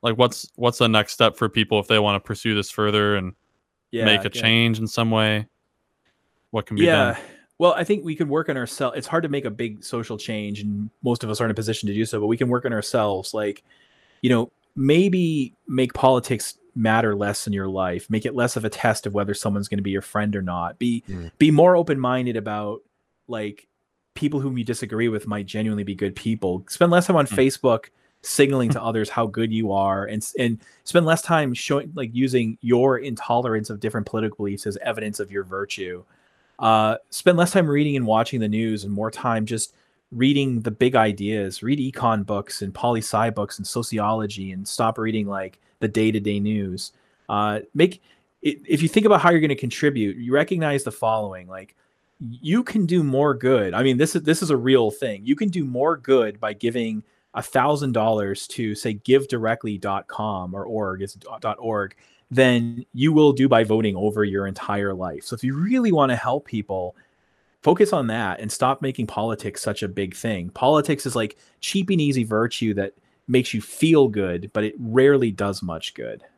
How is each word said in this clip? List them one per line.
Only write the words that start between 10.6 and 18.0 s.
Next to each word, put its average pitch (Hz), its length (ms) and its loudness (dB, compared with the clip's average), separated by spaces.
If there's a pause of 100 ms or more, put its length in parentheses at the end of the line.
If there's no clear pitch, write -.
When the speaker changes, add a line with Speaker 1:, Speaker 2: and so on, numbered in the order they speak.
Speaker 2:
most 120 200 0
of 110 60 -6
us 107 100 -4
aren't 113 100 0
in 107 40 0
a - 20 -2
position 107 320 -4
to 101 60 -2
do 107 120 0
so, 110 140 -4
but 104 80 0
we 113 100 2
can 127 120 0
work 123 160 0
on 120 80 -2
ourselves. 104 600 -2
Like, 107 300 -4 (580)
you 127 80 2
know, 120 220 2 (240)
maybe 160 800 2 (140)
make 127 260 -2
politics 127 640 2 (180)
matter 110 400 2
less 101 300 -2
in 104 80 -4
your 95 140 -2
life, 92 420 -4